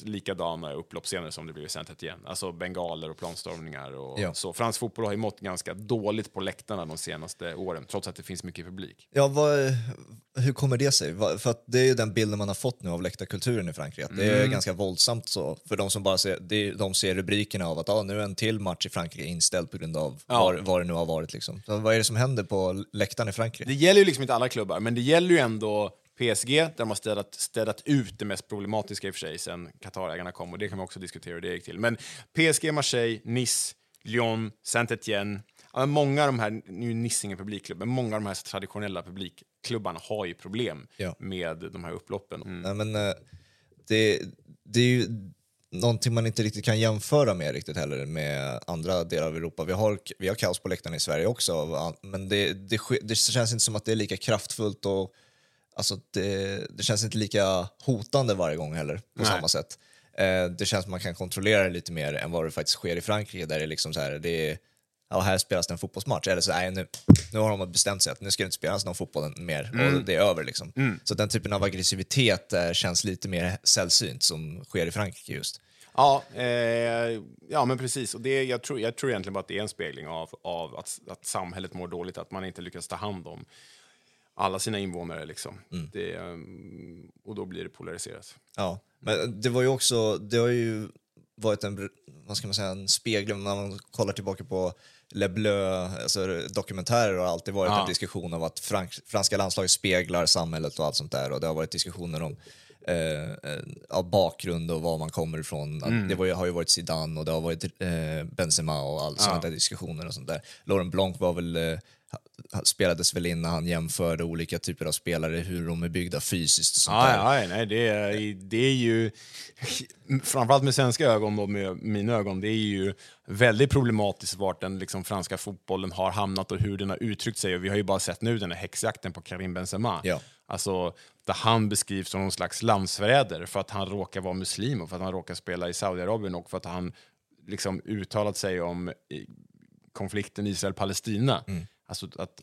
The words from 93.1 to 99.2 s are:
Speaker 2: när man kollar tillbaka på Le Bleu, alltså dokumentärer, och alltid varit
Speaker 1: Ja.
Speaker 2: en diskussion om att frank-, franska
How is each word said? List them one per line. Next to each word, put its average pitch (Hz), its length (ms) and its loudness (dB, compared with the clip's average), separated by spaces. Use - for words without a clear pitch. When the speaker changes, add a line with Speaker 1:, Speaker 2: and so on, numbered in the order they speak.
Speaker 2:
när 101 120 0
man 101 240 -6
kollar 101 220 0
tillbaka 98 300 -6
på 92 300 -2
Le 98 200 0
Bleu, 95 600 0
alltså 92 460 -2
dokumentärer, 101 680 2
och 90 100 2
alltid 87 260 -2
varit 95 180 2
Speaker 1:
Ja. 104 100 4
Speaker 2:
en 92 60 -2
diskussion 90 460 -6
om 82 100 -4
att - 160 -4
frank-, 95 460 -2
franska 101 320 2